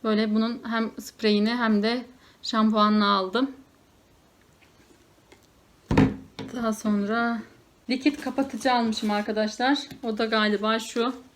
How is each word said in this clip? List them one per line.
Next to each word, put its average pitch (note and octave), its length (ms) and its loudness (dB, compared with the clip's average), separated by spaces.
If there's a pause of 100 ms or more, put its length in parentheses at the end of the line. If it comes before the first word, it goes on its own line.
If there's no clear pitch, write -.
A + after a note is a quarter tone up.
Böyle G#3+ 300 0
bunun A3+ 300 -2
hem A3+ 260 -4 (100)
spreyini G#3+ 560 0
hem A3 260 2
de A#3 240 -2 (360)
şampuanını G#3+ 640 4
aldım. G3+ 440 0 (3000)
Daha A3+ 160 -2
sonra G#3+ 680 -2 (480)
likit C#4+ 300 0
kapatıcı C4 520 -2
almışım A3 380 0
arkadaşlar. G#3+ 680 0 (240)
O A3+ 160 -6
da A3+ 60 0
galiba G#3+ 540 2
şu. A#3 360 -2 (200)